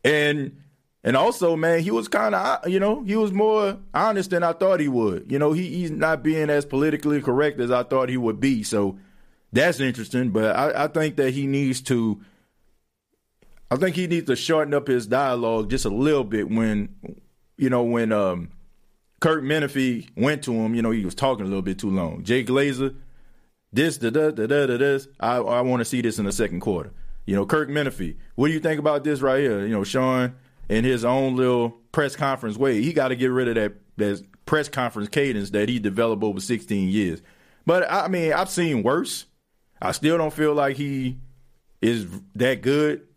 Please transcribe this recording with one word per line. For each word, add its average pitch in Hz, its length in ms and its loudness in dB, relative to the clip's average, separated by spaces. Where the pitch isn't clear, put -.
And 147 580 0
and 127 80 4
also, 170 400 2
man, 165 240 2
he 180 100 -2
was 220 160 -2
kinda, 214 300 0
uh, 196 300 0
you 185 120 0
know, 214 240 0
he 208 140 -2
was 214 160 2
more 202 460 2
honest 196 340 0
than 175 140 0
I 170 100 2
thought 185 260 2
he 147 100 0
would. 113 440 0
You 139 60 0
know, 147 160 2
he, 180 120 -2
he's 170 240 -4
not 156 320 0
being 156 280 0
as 147 160 2
politically 147 560 0
correct 143 380 2
as 120 100 0
I 123 120 2
thought 127 280 0
he 127 80 -2
would 110 220 0
be. 127 220 2
So 101 360 -2
that's 147 300 2
interesting. 123 520 -2
But 110 220 2
I, 143 300 0
I 151 40 -2
think 156 280 -2
that 131 160 2
he 139 140 -4
needs 139 380 0
to, 113 360 0
I 123 60 2
think 170 200 0
he 180 100 0
needs 165 200 -2
to 131 100 2
shorten 151 380 2
up 139 120 0
his 123 200 0
dialogue 117 640 0
just 127 160 -2
a - 20 0
little 131 360 2
bit 101 260 -2
when, 107 440 0
you 131 140 0
know, 123 140 2
when, 117 280 0
um, 92 380 0
Kirk 160 240 2
Menefee 135 720 -2
went 143 280 0
to 127 100 -4
him, 113 220 0
you 117 80 0
know, 113 80 0
he 110 160 -2
was 85 80 -6
talking 120 320 -2
a - 20 -4
little 98 140 -4
bit 95 160 -4
too 104 120 -4
long. 87 320 -2
Jay 120 220 0
Glazer, 135 500 0
this, 143 240 2
da, 117 140 -2
da, 156 200 2
da, 110 160 -2
da, 143 200 4
da, 123 100 0
this. 135 320 0
I, 120 180 0
I 120 260 0
wanna 127 240 0
see 123 160 -2
this 113 160 0
in 101 80 -2
the 98 60 -2
second 95 280 -2
quarter. 92 320 -4
You 98 100 -2
know, 101 120 0
Kirk 151 240 0
Menefee, 143 460 -4
what 139 140 2
do 160 40 2
you 156 80 -2
think 156 180 -2
about 147 260 0
this 143 180 0
right 135 180 2
here? 110 220 0
You 110 100 -2
know, 101 120 0
Sean, 127 500 0
in 110 140 2
his 127 180 2
own 131 320 2
little 123 360 2
press 143 220 0
conference 127 440 -4
way, 123 240 2
he 165 100 0
gotta 131 240 0
get 127 120 0
rid 127 200 0
of 117 60 0
that, 104 180 0
that 101 260 -2
press 151 240 0
conference 113 400 -4
cadence 120 400 0
that 104 180 0
he 123 120 -2
developed 104 440 0
over 98 180 -2
sixteen 101 500 -2
years. 95 320 0
But, 175 260 2
I 180 180 0
mean, 165 260 0
I've 185 160 0
seen 156 320 0
worse. 147 420 -2
I - 120 -2
still 165 260 0
don't 156 140 -2
feel 151 200 2
like 139 240 0
he 135 400 -4
is 110 260 0
that 123 260 0
good. 147 460 0